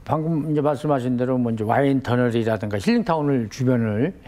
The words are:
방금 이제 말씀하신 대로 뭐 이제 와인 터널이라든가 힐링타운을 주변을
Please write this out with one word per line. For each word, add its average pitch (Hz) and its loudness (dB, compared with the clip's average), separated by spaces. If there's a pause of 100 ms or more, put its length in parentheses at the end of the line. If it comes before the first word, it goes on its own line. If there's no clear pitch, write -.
방금 156 -2
이제 147 2
말씀하신 135 0
대로 127 0
뭐 120 0
이제 110 -2
와인 135 2
터널이라든가 113 0
힐링타운을 147 0
주변을 123 0